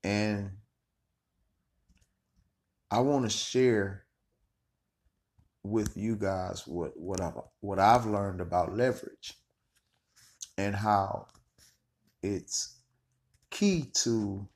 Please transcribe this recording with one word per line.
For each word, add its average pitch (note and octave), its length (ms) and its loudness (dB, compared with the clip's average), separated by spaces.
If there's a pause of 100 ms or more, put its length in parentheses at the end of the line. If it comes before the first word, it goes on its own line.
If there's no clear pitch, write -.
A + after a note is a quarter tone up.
And G2+ 500 -2 (2500)
I A2 100 4
want C3+ 260 4
to G#2+ 40 0
share G#2+ 760 2 (1600)
with G#2 360 -2
you A2 180 -2
guys F#2+ 500 -4
what, D#2+ 320 -6
what F#2 220 -4
I've, E2+ 140 -4 (260)
what G2 180 -4
I've A2 280 8
learned G2+ 340 -2
about F2 340 0
leverage - 600 -4 (1200)
and G2+ 180 -2
how G2+ 520 0 (960)
it's - 560 -6 (720)
key F#3 340 2 (120)
to G2+ 600 0